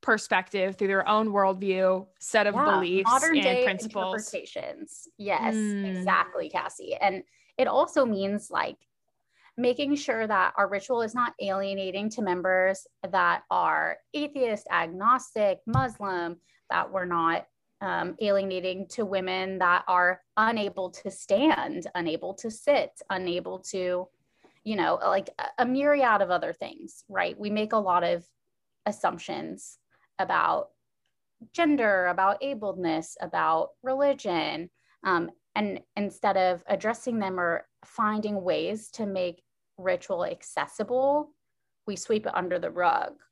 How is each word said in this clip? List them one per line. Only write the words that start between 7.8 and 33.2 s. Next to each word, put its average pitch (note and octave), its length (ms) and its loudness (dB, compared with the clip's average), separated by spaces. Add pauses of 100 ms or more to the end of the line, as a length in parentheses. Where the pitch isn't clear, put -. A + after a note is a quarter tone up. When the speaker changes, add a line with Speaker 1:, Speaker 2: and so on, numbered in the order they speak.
Speaker 2:
means, G3+ 460 -2
like, E3 260 -2 (800)
making B3+ 400 0
sure A3+ 280 -2
that G3 320 2
our G3+ 120 2
ritual G3+ 340 -2
is A3+ 140 -4
not A#3+ 240 -2
alienating G3 720 -4
to A3 120 -6
members F#3 640 2 (160)
that F3 480 2
are D#3+ 480 0 (160)
atheist, C#4 560 -4
agnostic, F#3+ 960 0
Muslim, G3 760 -2 (300)
that E3+ 220 -2
we're F#3 140 -2
not, E3+ 400 2 (340)
um, F3+ 400 -2
alienating F#3+ 680 0
to - 180 -4
women F#3+ 540 -4
that F3+ 300 4
are F3+ 340 4 (140)
unable G#3 540 0
to - 200 -12
stand, G3+ 840 2
unable E3+ 400 -4
to A3 160 -8
sit, B3+ 420 2 (180)
unable F#3 480 -4
to, F3+ 500 -4 (540)
you G#3+ 140 -4
know, D#3+ 260 2
like, G3 280 0 (100)
a, - 220 -2
a B3 40 4
myriad C4 560 4
of F3+ 80 0
other E3 220 0
things, - 560 -14
right? F#3+ 280 -2
We G#3 140 -6
make G#3+ 220 -2
a A3 60 2
lot F3+ 260 2
of F3 200 -2 (600)
assumptions E3+ 920 -6 (420)
about E3 480 0 (840)
gender, A3+ 540 2
about F#3+ 360 2
abledness, F#3 800 -4